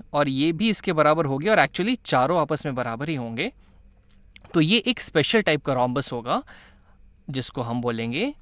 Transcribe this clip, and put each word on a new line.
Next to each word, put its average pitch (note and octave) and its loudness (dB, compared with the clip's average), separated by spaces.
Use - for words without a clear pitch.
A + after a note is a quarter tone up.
और C#3+ 2
ये C#3 2
भी F#3 0
इसके G3 -2
बराबर D#3 4
होगी C#3 -2
और G#3+ 4
actually F3+ 0
चारों D3 2
आपस D3+ -2
में C#3 -4
बराबर A#2+ -4
ही D#3+ -4
होंगे। B2 -6
तो E3+ 4
ये E3+ 4
एक A#3+ 0
स्पेशल E3 2
टाइप D3+ 0
का C#3 -2
रोम्बस B2 0
होगा, B2+ -4
जिसको C3 -6
हम A#2 -4
बोलेंगे A#2+ -4